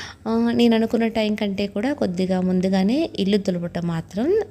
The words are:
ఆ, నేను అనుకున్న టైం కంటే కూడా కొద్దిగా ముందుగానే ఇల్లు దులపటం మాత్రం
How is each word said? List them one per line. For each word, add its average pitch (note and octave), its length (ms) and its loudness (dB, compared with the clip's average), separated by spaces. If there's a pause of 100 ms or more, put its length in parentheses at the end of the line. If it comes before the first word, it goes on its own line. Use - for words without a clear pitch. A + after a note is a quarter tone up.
(280)
ఆ, A#3 260 2
నేను A#3+ 200 4
అనుకున్న A3+ 340 2
టైం A3 260 0
కంటే G3+ 320 -2
కూడా G#3 260 -2
కొద్దిగా F#3 480 0
ముందుగానే F#3+ 800 2
ఇల్లు G3 180 2
దులపటం F3 500 -2
మాత్రం G3 540 -2 (100)